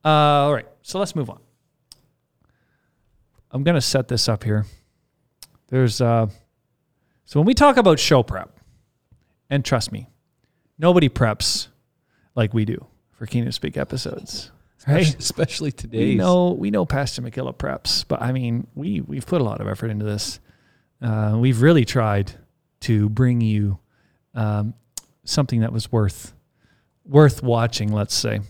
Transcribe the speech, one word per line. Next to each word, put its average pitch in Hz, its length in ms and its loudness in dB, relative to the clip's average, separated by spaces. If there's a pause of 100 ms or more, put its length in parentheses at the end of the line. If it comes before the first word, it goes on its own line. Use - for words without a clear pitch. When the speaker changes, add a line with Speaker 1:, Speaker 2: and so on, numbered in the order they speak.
Speaker 1:
Uh, 156 40 2
all 147 440 4
right. 113 140 -4 (160)
So - 160 -8
let's 196 160 -4
move 123 160 -6
on. - 80 -20 (2000)
I'm 135 120 -6
gonna 160 180 2
set 127 280 -2
this 120 200 0
up 107 160 -2
here. 107 220 0 (1000)
There's, 127 320 0
uh, 117 260 2 (960)
so - 160 -2
when 170 60 4
we 254 80 4
talk 285 220 6
about 185 220 6
show 135 240 4
prep, - 280 -6 (1000)
and 135 140 0
trust - 280 -2
me, 104 160 -12 (720)
nobody 165 300 4
preps - 600 -2 (680)
like 110 180 0
we 110 120 0
do - 200 -6 (280)
for 113 140 -16
Kingdom 120 260 -2
Speak - 240 -8
episodes, - 760 -8 (360)
right? 151 160 2
Speaker 2:
Especially, 156 160 0
especially - 540 -6
today's. 117 360 -2
Speaker 1:
We 202 80 2
know, 180 360 2
we 196 180 -4
know 196 140 0
Pastor 139 380 -4
McKillop 127 340 -10
preps, - 500 -6
but - 140 -4
I 123 120 -2
mean, 120 420 -2
we, 170 260 -6
we've 139 260 -8
put 175 140 0
a 123 40 2
lot 104 160 -4
of 101 80 -6
effort 101 220 -6
into 104 140 -4
this. 104 360 -6 (600)
Uh, 110 380 0
we've 120 240 2
really 151 220 6
tried 101 480 0 (480)
to 107 280 0
bring 120 320 0
you, 104 380 0 (560)
um, 107 400 -2 (500)
something 127 360 0
that 113 120 0
was 113 180 -6
worth, 107 440 -2 (680)
worth 143 380 6
watching, 117 500 0
let's 104 220 -2
say. 107 360 -4